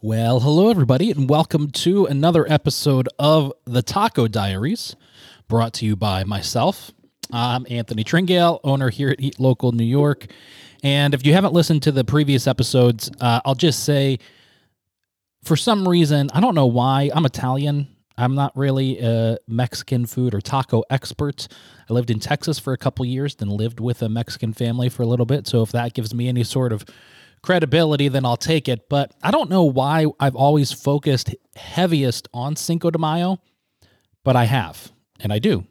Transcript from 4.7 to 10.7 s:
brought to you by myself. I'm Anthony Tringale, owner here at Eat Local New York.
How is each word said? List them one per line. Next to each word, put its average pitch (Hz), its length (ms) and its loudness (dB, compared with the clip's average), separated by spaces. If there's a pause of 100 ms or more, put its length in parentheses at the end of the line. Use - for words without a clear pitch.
brought 117 260 0
to - 120 -6
you 107 100 0
by 95 280 -2
myself. 104 680 -4 (420)
I'm 123 380 -4
Anthony 113 340 -4
Tringale, 175 600 2
owner 139 260 0
here 135 200 -2
at 131 120 -2
Eat 139 180 -6
Local 127 340 2
New 117 100 0
York. 139 420 0 (560)